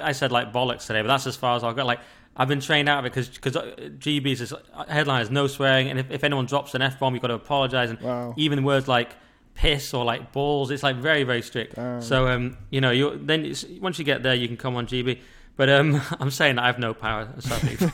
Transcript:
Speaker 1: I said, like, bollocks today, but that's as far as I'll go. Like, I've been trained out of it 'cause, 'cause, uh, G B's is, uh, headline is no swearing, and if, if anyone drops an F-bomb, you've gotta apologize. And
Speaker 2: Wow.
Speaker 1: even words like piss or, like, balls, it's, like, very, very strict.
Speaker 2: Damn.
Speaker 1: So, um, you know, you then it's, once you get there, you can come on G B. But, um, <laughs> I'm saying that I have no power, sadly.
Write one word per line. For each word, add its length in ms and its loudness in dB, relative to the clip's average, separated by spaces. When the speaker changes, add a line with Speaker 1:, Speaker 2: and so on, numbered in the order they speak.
Speaker 1:
I 100 0
said, 180 0
like, 220 0
bollocks 340 -2
today, 140 0
but 80 0
that's 180 2
as 100 -6
far 200 2
as 80 -2
I'll 80 -2
go. 140 -2
Like, 140 0
I've 120 2
been 120 0
trained 280 2
out 100 4
of 80 -2
it 80 -6
'cause, 160 -2
'cause, 160 -2
uh, 180 -6
G 220 0
B's 200 0
is, 120 -8
uh, 60 -12
headline 340 2
is 80 -4
no 160 2
swearing, 440 4
and 80 -4
if, 120 -4
if 140 -4
anyone 220 0
drops 280 -2
an 80 0
F-bomb, 320 0
you've 80 -4
gotta 120 0
apologize. 560 0
And 100 -10
Speaker 2:
Wow. 380 -6
Speaker 1:
even 260 2
words 240 2
like 220 2
piss 380 0
or, 100 -2
like, 300 -4
balls, 380 0
it's, 120 -6
like, 140 2
very, 280 2
very 180 0
strict. 320 -8
Speaker 2:
Damn. 260 -6
Speaker 1:
So, 260 2
um, 300 0
you 100 -2
know, 100 4
you 320 2
then 220 0
it's, 220 -8
once 160 -4
you 80 -4
get 160 0
there, 120 2
you 140 0
can 80 -8
come 200 -4
on 100 -4
G 160 -2
B. 160 -2
But, 100 4
um, 320 6
<laughs> 100 -8
I'm 100 0
saying 260 2
that 60 0
I 60 6
have 100 2
no 160 -2
power, 340 -4
sadly. 380 -2